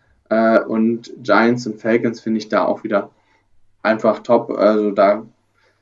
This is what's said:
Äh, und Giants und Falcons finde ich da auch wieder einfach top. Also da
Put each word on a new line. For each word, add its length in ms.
Äh, 320
und 520
Giants 440
und 140
Falcons 400
finde 180
ich 100
da 160
auch 200
wieder 260
einfach 380
top. 300
Also 400
da 340